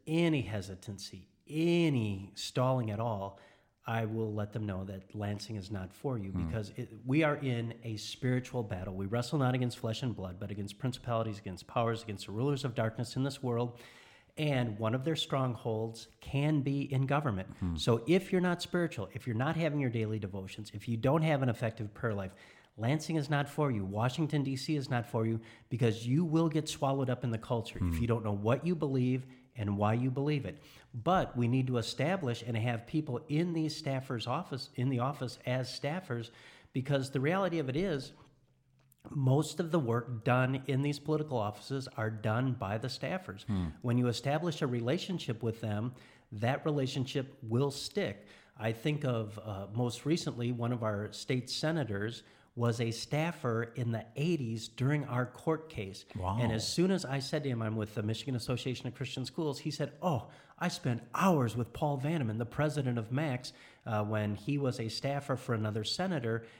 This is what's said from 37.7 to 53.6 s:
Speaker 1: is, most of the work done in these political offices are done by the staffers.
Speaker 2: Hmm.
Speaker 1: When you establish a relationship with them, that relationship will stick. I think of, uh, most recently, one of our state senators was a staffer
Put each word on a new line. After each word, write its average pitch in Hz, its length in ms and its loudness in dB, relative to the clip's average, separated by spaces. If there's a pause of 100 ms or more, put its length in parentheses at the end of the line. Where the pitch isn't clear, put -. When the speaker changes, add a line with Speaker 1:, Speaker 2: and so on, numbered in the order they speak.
Speaker 1:
is, 156 380 -2 (960)
most 139 500 2
of 170 120 -2
the 170 80 4
work 120 440 0
done 127 440 2
in 135 140 2
these 143 180 0
political 151 380 0
offices 123 600 -4
are 110 120 0
done 110 440 0
by 104 240 -2
the 110 100 -4
staffers. 139 580 -6
Speaker 2:
Hmm. 92 220 0 (140)
Speaker 1:
When 120 160 2
you 123 100 4
establish 151 540 0
a 151 60 2
relationship 127 760 -2
with 110 160 0
them, 110 340 -2 (380)
that 117 340 0
relationship 135 760 -2
will 123 300 2
stick. 135 540 -4 (320)
I 113 140 0
think 147 320 0
of, 113 400 0
uh, 98 300 -6
most 120 320 0
recently, 131 460 0
one 117 200 0
of 117 120 -2
our 104 280 0
state - 380 -2
senators 117 720 -2 (300)
was 117 280 2
a 113 100 2
staffer 127 840 -2